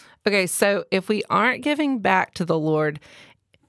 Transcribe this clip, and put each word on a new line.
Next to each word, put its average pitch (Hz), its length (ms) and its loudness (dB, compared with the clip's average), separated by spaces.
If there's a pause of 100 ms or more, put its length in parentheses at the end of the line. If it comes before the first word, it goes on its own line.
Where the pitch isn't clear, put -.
(260)
Okay, 202 200 2
so 202 460 0
if 190 160 0
we 214 200 0
aren't 220 360 0
giving 285 340 0
back 190 360 0
to 180 100 -4
the 160 140 0
Lord, 151 420 0 (680)